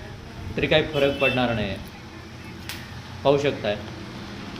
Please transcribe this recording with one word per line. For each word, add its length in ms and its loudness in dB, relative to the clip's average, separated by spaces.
तरी 100 2
काही 160 8
फरक 360 4
पडणार 360 4
नाही. 200 0
पाहू 140 8
शकताय, 380 2